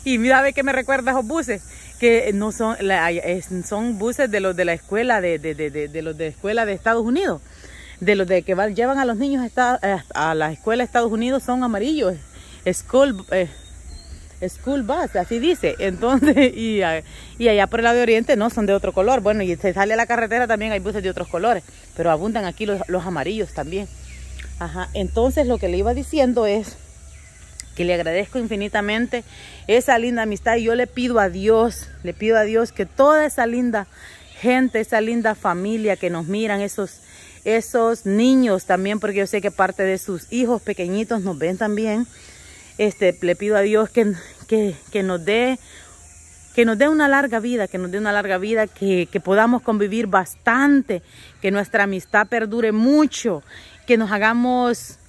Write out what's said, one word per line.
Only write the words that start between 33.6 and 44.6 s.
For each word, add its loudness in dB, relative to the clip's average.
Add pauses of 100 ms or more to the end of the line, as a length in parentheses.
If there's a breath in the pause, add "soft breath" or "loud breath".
gente, 2
esa 0
linda 0
familia -2
que -4
nos -4
miran, -2
esos, -6 (440 loud breath)
esos 0
niños 4
también, 0
porque -2
yo 0
sé -2
que -2
parte 0
de 0
sus -8
hijos 0
pequeñitos -4
nos -4
ven -2
también. -2 (720 loud breath)
Este, 2
le 0
pido 0
a 4
Dios 2
que, 2 (340 loud breath)
que, 0 (160)